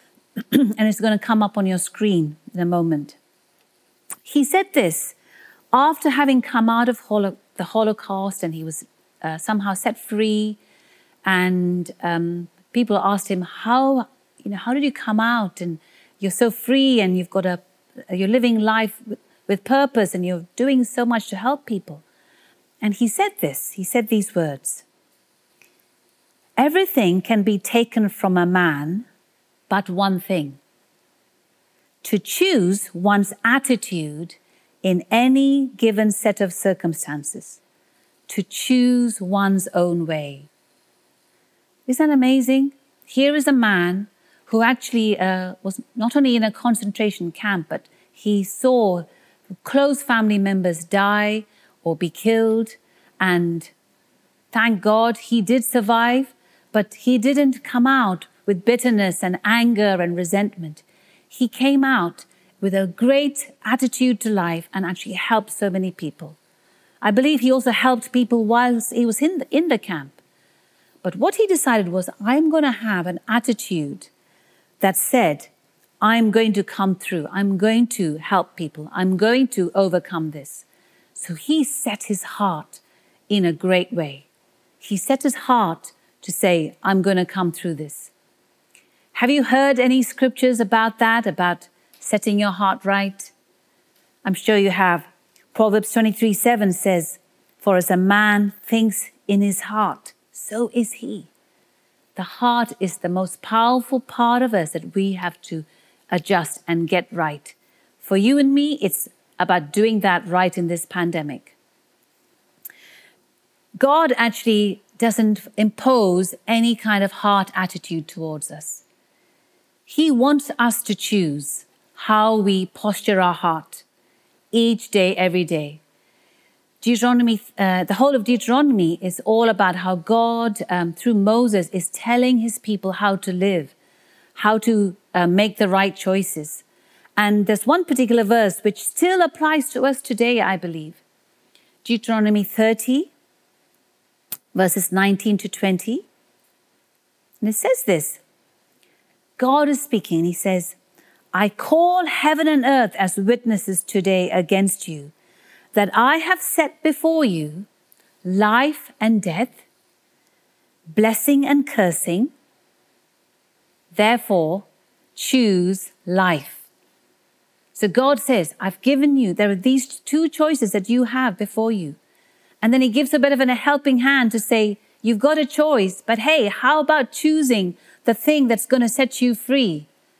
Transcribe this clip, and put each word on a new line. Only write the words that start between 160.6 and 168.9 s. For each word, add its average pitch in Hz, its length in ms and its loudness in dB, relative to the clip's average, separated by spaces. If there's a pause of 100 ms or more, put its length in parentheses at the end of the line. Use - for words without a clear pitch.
blessing 226 580 -2
and 285 220 0
cursing. 185 640 -2 (1600)
Therefore, 202 680 2 (520)
choose 190 760 0 (140)
life." 180 560 0 (1120)
So 208 160 -2
God 262 320 2
says, 196 360 0
"I've 185 240 -8
given 277 360 2